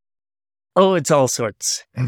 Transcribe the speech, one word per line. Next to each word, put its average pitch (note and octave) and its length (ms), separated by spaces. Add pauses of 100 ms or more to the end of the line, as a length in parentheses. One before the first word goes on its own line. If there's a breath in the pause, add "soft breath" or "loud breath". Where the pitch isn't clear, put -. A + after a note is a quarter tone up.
(760)
Oh, F#3+ 180
it's E3 180
all C3+ 160
sorts. - 640
<laughs> - 80 (100)